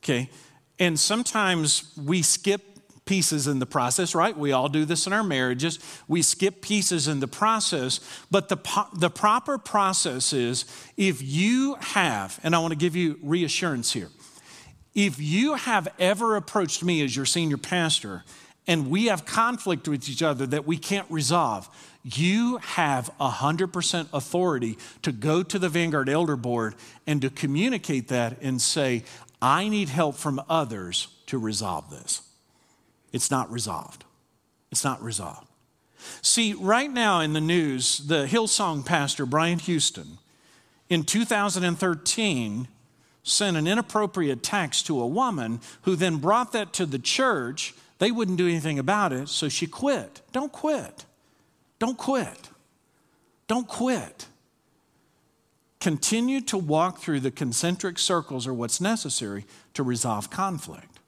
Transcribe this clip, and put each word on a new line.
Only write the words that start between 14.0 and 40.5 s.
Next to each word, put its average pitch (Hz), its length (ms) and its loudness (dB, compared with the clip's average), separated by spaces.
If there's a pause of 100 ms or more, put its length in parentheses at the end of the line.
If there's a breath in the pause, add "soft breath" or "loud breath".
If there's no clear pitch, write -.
if 185 260 2
you 196 340 2
have 208 340 0 (100)
ever 208 380 2
approached 185 460 -2
me 165 200 2
as 127 120 0
your 135 120 -2
senior 156 320 2
pastor 151 680 -2 (420 loud breath)
and 156 240 2
we 202 160 2
have 180 180 0
conflict 226 640 0
with 147 220 -2
each 135 140 -4
other 135 240 2
that 143 200 -2
we 160 100 0
can't 190 340 -4
resolve, 139 580 0 (340 loud breath)
you 196 560 2
have 139 520 0 (100)
a 135 80 2
hundred 160 440 0
percent 170 400 -2
authority 139 640 0 (260 loud breath)
to 151 100 0
go 151 300 2
to 185 160 -4
the 180 100 0
Vanguard 156 400 0
Elder 151 280 2
Board 117 380 -2 (320 loud breath)
and 147 160 2
to 135 80 0
communicate 151 760 -2
that 123 320 0
and 131 200 -2
say, 127 440 0 (380 loud breath)
"I 156 260 4
need 208 220 0
help 147 260 0
from 135 320 -2
others 110 600 -2 (180)
to 135 120 -4
resolve 101 520 -4
this." - 320 -8 (880 soft breath)
It's - 180 -2
not 127 200 0
resolved. 107 540 -8 (680)
It's - 140 -2
not 131 180 -2
resolved. 101 440 -8 (760 loud breath)
See, 226 320 2
right 214 380 2
now 214 300 2
in 156 120 0
the 156 80 2
news, 156 580 2
the 143 280 0
Hillsong 180 580 0
pastor, 143 400 0
Brian 160 360 2
Houston, 98 580 -2 (720 soft breath)